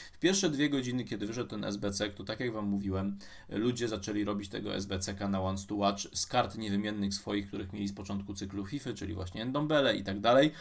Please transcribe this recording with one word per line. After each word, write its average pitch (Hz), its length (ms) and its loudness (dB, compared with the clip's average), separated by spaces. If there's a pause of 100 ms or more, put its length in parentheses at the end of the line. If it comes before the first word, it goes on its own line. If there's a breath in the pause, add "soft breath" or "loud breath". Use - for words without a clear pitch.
(140)
W - 60 -20
pierwsze 185 300 4
dwie 147 200 4
godziny, 127 340 0
kiedy 104 240 -4
wyszedł 113 220 -4
ten 104 140 -4
S 101 140 -2
B 101 140 0
C, 104 180 0
to 101 140 -10
tak 110 160 -6
jak 123 140 -2
wam 107 120 -2
mówiłem, 101 520 0 (320 loud breath)
ludzie 120 380 0
zaczęli 104 360 -2
robić 101 260 -2
tego 104 260 -4
S 98 100 -2
B 95 140 -2
C 101 140 -2
K 101 140 -2
na 98 140 0
Wants 95 240 -2
to 104 160 -2
Watch 101 220 2 (100)
z - 120 0
kart 113 320 2
niewymiennych 104 560 0
swoich, 104 340 -2
których 104 260 -6
mieli 101 140 -2
z 98 60 -4
początku 101 400 -6
cyklu 98 320 -6
fify, 139 280 -6
czyli 92 200 -6
właśnie 92 320 -6
Ndombele 139 500 4
i 101 80 -4
tak 101 160 -2
dalej. 131 420 8